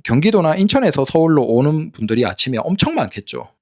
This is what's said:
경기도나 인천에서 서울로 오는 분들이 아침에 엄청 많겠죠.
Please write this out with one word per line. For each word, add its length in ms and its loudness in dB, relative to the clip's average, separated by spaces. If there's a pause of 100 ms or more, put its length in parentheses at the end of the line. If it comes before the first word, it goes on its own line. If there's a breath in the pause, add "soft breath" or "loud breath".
경기도나 520 2
인천에서 480 0
서울로 400 2
오는 480 0
분들이 340 -2
아침에 340 -4
엄청 340 -2
많겠죠. 540 -6 (140)